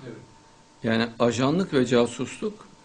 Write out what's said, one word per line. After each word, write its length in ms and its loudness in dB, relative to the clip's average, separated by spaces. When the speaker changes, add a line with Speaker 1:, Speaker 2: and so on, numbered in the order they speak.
Speaker 1:
Evet. 120 -16
Speaker 2:
Yani 260 0
ajanlık 540 0
ve 120 4
casusluk 840 -2